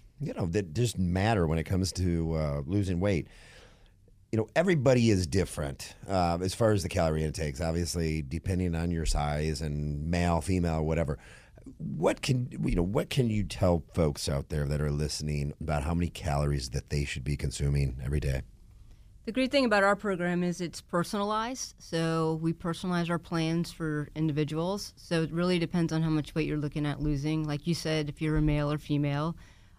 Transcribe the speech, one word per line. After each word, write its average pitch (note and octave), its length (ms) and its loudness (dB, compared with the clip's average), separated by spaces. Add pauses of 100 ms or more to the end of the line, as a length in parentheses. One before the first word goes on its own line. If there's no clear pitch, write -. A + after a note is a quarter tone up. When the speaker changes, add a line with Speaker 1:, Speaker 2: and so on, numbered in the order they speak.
(200)
Speaker 1:
you E3 140 -6
know, G2 120 -2
that E2+ 280 -2
just A2 240 0
matter F#2 480 4
when D#2+ 120 2
it D#2 60 0
comes F#2 280 0
to, E2+ 420 0
uh, D2 320 -2
losing F#2 320 0
weight. F#2+ 300 0 (1040)
You A2 60 0
know, A2 180 0
everybody C3+ 540 6
is F#2 180 4
different, D2+ 640 -2 (140)
uh, F2 340 2
as F#2+ 120 -2
far A2 180 4
as G2 100 2
the - 60 -4
calorie D#2+ 340 2
intakes, D2+ 380 -4
obviously, E2 600 -2
depending F2 520 -2
on E2+ 160 0
your D#2+ 160 0
size D2+ 560 0
and D2 480 -4
male, F2 300 2
female, E2+ 440 0
whatever. D#2 340 0 (600)
What D#3+ 420 -2
can, B2 280 0 (160)
you - 100 2
know, F2 80 2
what A#2 280 0
can A#2+ 200 2
you G#2+ 140 0
tell F2 400 2 (100)
folks D#2 340 0
out C#2 200 -2
there D2+ 180 0
that D2 140 0
are D2 100 0
listening D2 720 -2
about D2+ 240 -2
how E2+ 100 0
many F2 140 0
calories C#2+ 640 0
that - 200 -6
they D2 140 0
should C#2 180 -6
be C#2+ 140 -2
consuming C#2+ 680 0
every C#2+ 160 0
day? C2+ 220 -2 (840)
Speaker 2:
The A3 80 -6
great B3+ 200 0
thing C#4 140 4
about G#3 180 6
our G3+ 100 6
program F3+ 480 0
is F3 180 -2
it's D#3+ 200 -6
personalized, G#3+ 1000 -2
so E3 640 0
we E3 100 0
personalize E3+ 560 -2
our E3+ 120 0
plans E3 500 -2
for D3+ 460 -4
individuals. D#3 800 -2
So E3 260 -2
it D#3 80 -2
really F3 300 2
depends E3 320 0
on D#3+ 100 0
how D#3+ 80 2
much D3+ 240 -2
weight D#3 140 0
you're D3+ 100 -2
looking D3 280 -2
at C#3 140 -4
losing. D3+ 460 0
Like D3 220 -4
you E3+ 60 2
said, D#3 340 -2
if - 120 -10
you're D#3 160 0
a D#3 60 4
male D3 300 2
or D3+ 60 -2
female, D3 580 -2 (420)